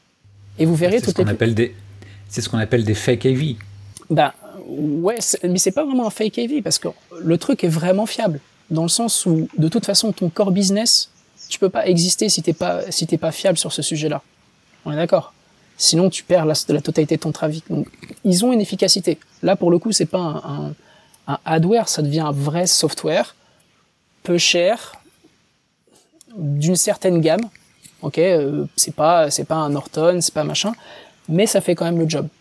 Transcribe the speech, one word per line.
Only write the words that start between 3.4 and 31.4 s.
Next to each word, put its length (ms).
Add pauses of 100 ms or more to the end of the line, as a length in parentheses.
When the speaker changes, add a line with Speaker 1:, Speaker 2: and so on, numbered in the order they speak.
Speaker 1:
Ben, 240 (340)
ouais, 540
c'est... 240
mais 140
c'est 120
pas 140
vraiment 220
un 40
fake 280
A 80
V 160
parce 160
que 100 (320)
le 160
truc 260
est 60
vraiment 380
fiable. 340 (280)
Dans 140
le 60
sens 380
où, 300
de 120
toute 180
façon, 240
ton 180
core 220
business, 600 (380)
tu 120
peux 80
pas 180
exister 420
si 140
t'es 100
pas, 380
si 160
t'es 120
pas 120
fiable 260
sur 160
ce 80
sujet-là. 420 (600)
On 60
est 60
d'accord ? 360 (440)
Sinon, 340
tu 140
perds 220
la, 80 (160)
la 100
totalité 340
de 60
ton 100
trafic. 400
Donc, 160 (380)
ils 200
ont 80
une 80
efficacité. 580 (260)
Là, 100
pour 160
le 80
coup, 140
c'est 140
pas 120
un, 180
un, 380 (540)
un 160
hardware, 440
ça 140
devient 180
un 120
vrai 340
software, 720 (880)
peu 120
cher, 600 (1400)
d'une 380
certaine 460
gamme. 220 (600)
Ok, 160
euh, 460 (100)
c'est 200
pas, 360
c'est 140
pas 120
un 140
Norton, 500
c'est 140
pas 100
machin, 280 (560)
mais 180